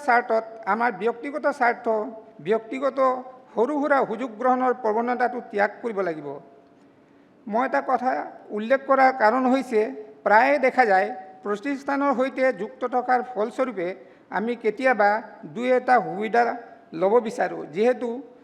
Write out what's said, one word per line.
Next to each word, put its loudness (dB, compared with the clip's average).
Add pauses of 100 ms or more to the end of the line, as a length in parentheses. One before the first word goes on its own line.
স্বাৰ্থত 2 (300)
আমাৰ 0 (120)
ব্যক্তিগত -4 (140)
স্বাৰ্থ, 2 (640)
ব্যক্তিগত -2 (560)
সৰু 0
সুৰা 2 (100)
সুযোগ -6 (100)
গ্ৰহণৰ 2 (100)
প্ৰৱণতাটো -2 (100)
ত্যাগ 0 (100)
কৰিব -6
লাগিব। -6 (1200)
মই 0
এটা 0
কথা 0 (460)
উল্লেখ 0 (100)
কৰাৰ 6 (100)
কাৰণ 4 (100)
হৈছে, 2 (440)
প্ৰায়ে 6 (100)
দেখা 4
যায় 4 (360)
প্ৰতিষ্ঠানৰ -2
সৈতে -2 (180)
যুক্ত -10 (140)
থকাৰ 2 (120)
ফলস্বৰূপে -4 (500)
আমি -2 (100)
কেতিয়াবা 2 (460)
দুই -4 (100)
এটা 4 (100)
সুবিধা 0 (580)
ল'ব 2 (140)
বিচাৰোঁ, -4 (120)
যিহেতু 0 (340)